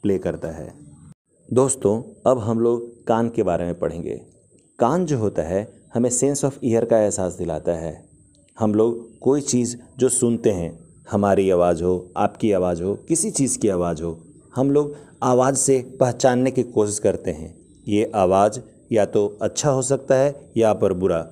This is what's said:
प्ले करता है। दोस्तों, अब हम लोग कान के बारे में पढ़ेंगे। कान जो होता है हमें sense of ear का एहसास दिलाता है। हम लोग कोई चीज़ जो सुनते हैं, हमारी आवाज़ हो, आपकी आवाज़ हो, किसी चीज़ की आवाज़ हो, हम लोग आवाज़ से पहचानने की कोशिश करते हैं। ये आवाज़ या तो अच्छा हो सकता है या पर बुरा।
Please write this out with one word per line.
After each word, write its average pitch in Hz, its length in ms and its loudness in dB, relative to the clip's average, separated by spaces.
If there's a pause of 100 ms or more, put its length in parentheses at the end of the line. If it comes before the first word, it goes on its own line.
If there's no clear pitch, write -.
प्ले 98 160 0
करता 80 300 -6
है। 80 240 -14 (760)
दोस्तों, 120 540 0 (240)
अब 127 120 4
हम 113 220 -2
लोग 117 460 -2
कान 117 220 2
के 113 140 -2
बारे 87 220 0
में 85 140 -6
पढ़ेंगे। 80 360 -6 (640)
कान 160 280 2
जो 147 120 -2
होता 101 240 -2
है 95 240 -4 (280)
हमें 120 160 0
sense 139 340 0
of 139 200 -4
ear 113 260 2
का 113 80 6
एहसास 95 360 0
दिलाता 85 380 -4
है। 82 200 -6 (680)
हम 107 160 0
लोग 117 440 -2
कोई 139 220 2
चीज़ 120 360 -2 (220)
जो 127 100 2
सुनते 117 420 2
हैं, 85 280 -6 (320)
हमारी 98 400 2
आवाज़ 87 340 2
हो, 90 320 -2
आपकी 101 360 0
आवाज़ 87 300 0
हो, 98 120 -2 (140)
किसी 175 220 -2
चीज़ 127 280 -2
की 110 100 0
आवाज़ 87 340 -2
हो, 82 160 -8 (380)
हम 135 140 0
लोग 147 240 0 (280)
आवाज़ 127 340 2
से 135 220 2 (220)
पहचानने 127 500 2
की 127 120 -2
कोशिश 104 360 -2
करते 95 320 -2
हैं। 80 240 -12 (340)
ये 104 260 0
आवाज़ 101 460 2 (320)
या 107 140 4
तो 104 200 0 (160)
अच्छा 127 280 -2
हो 131 120 0
सकता 135 320 0
है 139 200 2 (220)
या 110 180 4
पर 98 180 0
बुरा। 90 400 -2